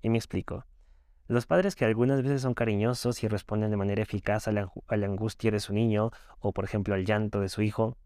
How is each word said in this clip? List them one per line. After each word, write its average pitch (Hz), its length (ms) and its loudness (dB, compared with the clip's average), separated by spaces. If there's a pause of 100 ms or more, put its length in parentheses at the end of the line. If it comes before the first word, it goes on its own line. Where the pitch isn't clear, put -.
Y 113 80 0
me 113 80 4
explico. - 480 -6 (600)
Los 120 180 0
padres 185 300 2
que - 80 -2
algunas 123 380 4
veces 135 220 0
son 127 100 0
cariñosos 113 680 0
y 110 40 0
responden 107 440 -2
de 104 60 0
manera 101 240 0
eficaz 104 460 -2
a 110 40 0
la 104 160 0
angu-, - 200 -14
a 110 80 -2
la 101 120 0
angustia 107 440 -2
de 104 80 0
su 101 140 -6
niño 110 380 2 (280)
o, 101 140 -2
por 98 100 -2
ejemplo, 104 300 -2
al 95 100 0
llanto 107 380 0
de 95 80 -2
su 107 140 -4
hijo 110 420 0